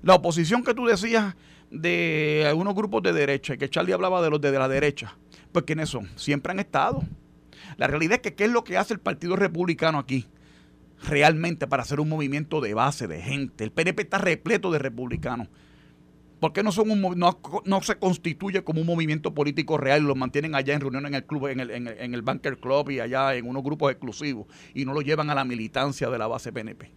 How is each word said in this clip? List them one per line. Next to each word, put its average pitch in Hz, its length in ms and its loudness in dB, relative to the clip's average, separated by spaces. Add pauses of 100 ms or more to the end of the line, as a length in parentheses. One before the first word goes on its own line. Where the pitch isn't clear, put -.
La 185 120 10
oposición 180 500 2
que 247 80 2
tú 247 120 -2
decías 214 480 2 (380)
de 156 720 0
algunos 180 300 2
grupos 208 280 0
de 180 100 4
derecha, 139 420 0
que 135 140 -4
Charlie 180 240 0
hablaba 185 280 2
de 160 100 2
los 147 100 2
de 143 100 4
la 135 160 2
derecha, 139 480 0 (380)
pues 175 100 2
¿quiénes 156 240 -4
son? 104 300 -8
Siempre 143 340 -2
han 190 80 -4
estado. 185 440 0 (760)
La 135 100 2
realidad 160 280 2
es 247 60 -2
que 190 120 -6
¿qué 202 100 -2
es 226 80 2
lo 240 140 2
que 185 120 -2
hace 208 160 0
el 196 60 -4
Partido 175 380 -2
Republicano 165 600 0
aquí 135 300 -2 (800)
realmente 156 600 4
para 131 160 0
hacer 143 180 -2
un 156 80 0
movimiento 151 500 -2
de 107 140 -2
base, 123 340 0
de 80 140 -8
gente? 131 420 -6
El 110 80 -6
P 165 120 0
N 180 100 2
P 208 80 -4
está - 160 -2
repleto 190 540 0
de 151 80 2
republicanos. 123 680 -6 (920)
¿Por - 140 0
qué 196 100 0
no 214 80 2
son 214 180 2
un 208 120 4
movi-, 180 160 0
no, 175 200 4 (280)
no 190 160 2
se - 160 0
constituye 185 680 -2
como 160 160 -2
un 165 80 0
movimiento 156 460 0
político 147 440 0
real 143 260 4
y - 20 2
los 139 100 2
mantienen 143 400 -2
allá 139 180 0
en 147 60 0
reuniones 139 300 -4
en 143 60 -4
el 131 100 -4
club, 143 220 -4
en 131 120 -4
el, 123 100 -6
en 120 180 -8
el, 110 120 -12
en 123 140 -8
el 120 80 -6
Banker 131 360 -4
Club 139 340 0
y 123 100 -4
allá 131 340 0
en 120 100 -6
unos 131 160 -6
grupos 143 300 0
exclusivos 127 560 -8 (260)
y 135 120 -4
no 135 80 -4
lo 151 80 -2
llevan 151 280 0
a 147 60 0
la 139 80 0
militancia 127 680 -2
de 127 80 -2
la 110 100 -2
base 117 260 -6
P 117 80 -8
N 107 140 -12
P? - 220 -20